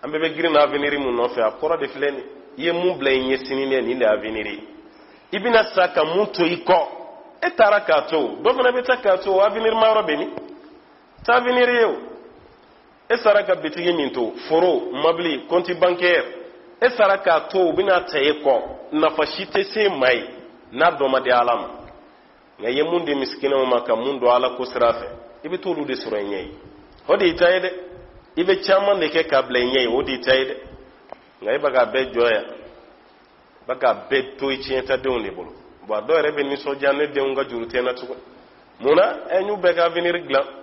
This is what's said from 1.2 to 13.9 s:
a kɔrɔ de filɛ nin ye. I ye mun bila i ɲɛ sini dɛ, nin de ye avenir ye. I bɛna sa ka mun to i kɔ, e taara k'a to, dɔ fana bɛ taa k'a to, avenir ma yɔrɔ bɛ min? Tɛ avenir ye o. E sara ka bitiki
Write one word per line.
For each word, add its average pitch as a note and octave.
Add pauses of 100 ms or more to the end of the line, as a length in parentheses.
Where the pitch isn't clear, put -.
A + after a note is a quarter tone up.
a A2
kɔrɔ D#3+
de C#3
filɛ C#3+
nin C3 (320)
ye. C3
I -
ye E3+
mun F3
bila C3+
i C3
ɲɛ C3 (100)
sini C3+
dɛ, C3+
nin B2
de B2
ye G#2+
avenir G#2+
ye. G2+ (720)
I G3+
bɛna A3
sa F3+
ka D#3
mun E3
to F3
i E3+
kɔ, F3 (640)
e F4
taara G#3
k'a D#3
to, D3+
dɔ A#3+
fana B3+
bɛ B3
taa B3+
k'a F#3+
to, F#3+
avenir A3
ma A3
yɔrɔ G#3+
bɛ D3+
min? D3+ (920)
Tɛ A#3+
avenir B3
ye A#3+
o. E3 (1120)
E A#3
sara G#3
ka F#3
bitiki E3+